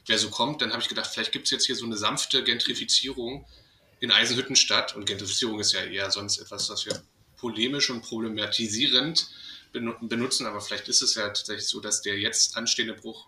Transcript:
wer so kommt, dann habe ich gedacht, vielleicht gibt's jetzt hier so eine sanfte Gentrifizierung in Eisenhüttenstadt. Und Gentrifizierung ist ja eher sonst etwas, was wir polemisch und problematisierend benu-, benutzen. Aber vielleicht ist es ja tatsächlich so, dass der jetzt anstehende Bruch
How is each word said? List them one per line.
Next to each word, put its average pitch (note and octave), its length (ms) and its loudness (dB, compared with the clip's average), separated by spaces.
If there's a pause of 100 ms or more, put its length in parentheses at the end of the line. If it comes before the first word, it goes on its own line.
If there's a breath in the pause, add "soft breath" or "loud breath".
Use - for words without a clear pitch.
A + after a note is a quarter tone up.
wer A2+ 100 4
so G#2+ 140 2
kommt, C3+ 320 0
dann A2 80 0
habe A2+ 100 -2
ich - 80 -2
gedacht, A2 240 -4
vielleicht A2 180 -2
gibt's - 200 0
jetzt - 160 2
hier B2+ 80 0
so A#2 100 -4
eine A2+ 120 -2
sanfte B2 460 2
Gentrifizierung A#2+ 1000 0 (560 soft breath)
in A#2+ 100 0
Eisenhüttenstadt. A2+ 840 4
Und G2+ 80 -8
Gentrifizierung G#2 560 -2
ist G2+ 100 4
ja G2 100 2
eher G2 300 -2
sonst G2+ 280 -2
etwas, - 300 -6
was G#2 160 -4
wir G#2 160 -12 (360)
polemisch B2 520 0
und A#2+ 120 -6
problematisierend A2+ 1300 0 (420 loud breath)
benu-, A#2 300 -4
benutzen. A#2 440 -2
Aber G#2 140 -6
vielleicht - 300 -8
ist - 120 4
es A#2+ 140 2
ja G#2+ 140 -2
tatsächlich - 380 -4
so, A2 120 -2
dass G#2 220 0
der G2+ 180 -2
jetzt A2 380 2
anstehende A#2 380 0
Bruch - 320 -14